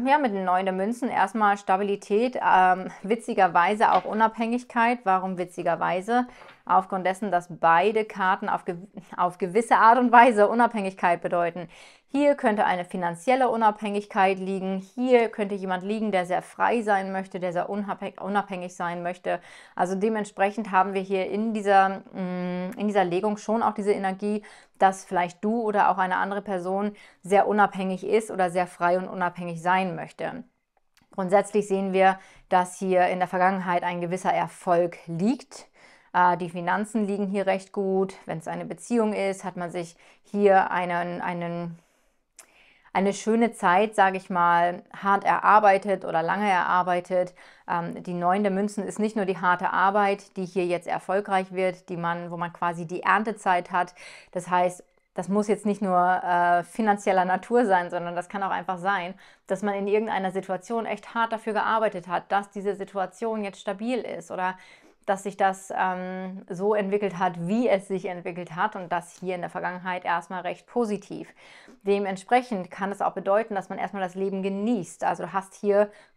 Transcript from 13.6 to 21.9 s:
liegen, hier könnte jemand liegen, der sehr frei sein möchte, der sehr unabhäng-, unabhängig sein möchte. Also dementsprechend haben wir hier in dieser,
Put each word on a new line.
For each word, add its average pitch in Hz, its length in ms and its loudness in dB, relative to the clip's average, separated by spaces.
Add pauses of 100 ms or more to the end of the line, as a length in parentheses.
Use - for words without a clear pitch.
liegen, 190 400 -4 (160)
hier 247 360 4
könnte 208 240 -4
jemand 185 280 -4
liegen, 214 300 -4
der 180 140 0
sehr 175 160 -2
frei 208 400 0
sein 190 280 0
möchte, 190 300 -6
der 180 120 -4
sehr 175 160 -2
unabhäng-, 202 520 -8
unabhängig 190 560 -4
sein 175 260 -6
möchte. 180 380 -4 (340)
Also 185 220 0
dementsprechend 202 760 -2
haben 190 240 2
wir 196 60 -2
hier 190 280 -2
in 214 260 -2
dieser, 196 480 4 (100)